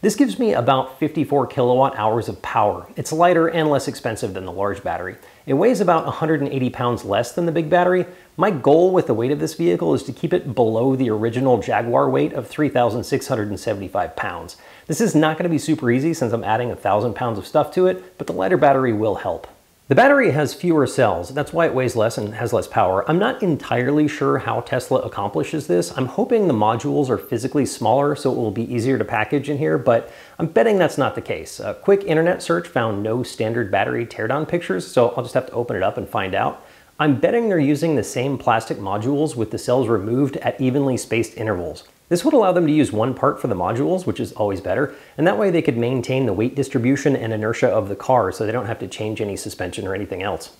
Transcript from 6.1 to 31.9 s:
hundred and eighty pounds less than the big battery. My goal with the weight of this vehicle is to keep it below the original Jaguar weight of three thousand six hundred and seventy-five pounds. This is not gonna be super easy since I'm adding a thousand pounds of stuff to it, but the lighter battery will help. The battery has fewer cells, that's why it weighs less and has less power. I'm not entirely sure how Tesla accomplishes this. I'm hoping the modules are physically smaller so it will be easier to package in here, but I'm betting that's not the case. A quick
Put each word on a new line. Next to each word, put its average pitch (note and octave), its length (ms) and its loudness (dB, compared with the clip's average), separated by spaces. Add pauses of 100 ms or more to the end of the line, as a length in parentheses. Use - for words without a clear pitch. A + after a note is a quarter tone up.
hundred D#3 320 0
and C3+ 100 -4
eighty B2+ 160 0
pounds A#2+ 360 -2
less G2+ 280 0
than F3 140 -2
the E3+ 60 0
big D#3 180 -2
battery. F3+ 360 2 (300)
My F#3+ 140 2
goal D#3+ 400 4
with F#3 160 2
the B2+ 80 2
weight A#2 160 0
of D3 80 0
this D#3 160 -4
vehicle E3+ 400 2
is - 80 -2
to - 100 -10
keep E3 220 -2
it C#3 200 -2
below A#2 420 2
the C3 140 0
original A#2 520 2
Jaguar A#2+ 480 2
weight C#3+ 240 0
of C3 140 -6
three D3+ 200 -2
thousand A#2+ 360 0
six - 240 -2
hundred G#2+ 200 -2
and G2+ 120 -6
seventy-five F#2+ 540 -4
pounds. F2 420 -8 (300)
This D#3+ 140 -4
is G3 140 2
not D#3 240 2
gonna F3+ 100 0
be E3 80 0
super B2+ 340 0
easy C3+ 220 2
since A#2+ 220 -2
I'm A2+ 100 -2
adding A2+ 260 0
a F2+ 60 -6
thousand G#2 380 0
pounds A#2 240 -4
of F2+ 80 -10
stuff - 280 0
to F#3 120 4
it, F#3 320 -4
but E3+ 80 -8
the E3 80 -6
lighter F#3 240 2
battery C3+ 340 4
will G#2+ 220 0
help. E2+ 320 -6 (400)
The C3+ 80 2
battery C4 360 6
has C#3 240 0
fewer D#3+ 320 2
cells, G2+ 480 0
that's C#3+ 180 -4
why E3 140 2
it C#3 80 0
weighs B2+ 200 0
less A#2 220 2
and G#2+ 160 -6
has A#2 220 -4
less F#2+ 120 0
power. F#2+ 400 2
I'm D#3+ 120 2
not A#3+ 240 0
entirely C#3+ 680 0
sure C#3 300 0
how A#2 240 -4
Tesla B2+ 380 -2
accomplishes C#3+ 680 -4
this. F3 280 0
I'm B2+ 120 -2
hoping G#3+ 420 0
the C#3+ 60 2
modules A#2+ 560 0
are G#2+ 80 0
physically A#2+ 480 -2
smaller C#3 500 0
so C3 160 0
it - 40 -2
will A2+ 140 0
be A2+ 240 -4
easier A#2+ 220 0
to G#2+ 80 0
package B2 460 -2
in D3 80 -4
here, D#3 180 0
but A#2+ 340 2 (280)
I'm E3 80 -4
betting A3+ 320 2
that's E3 180 2
not B2+ 180 0
the A#2 60 -8
case. E2 400 -10
A G2+ 140 -6
quick G3 300 2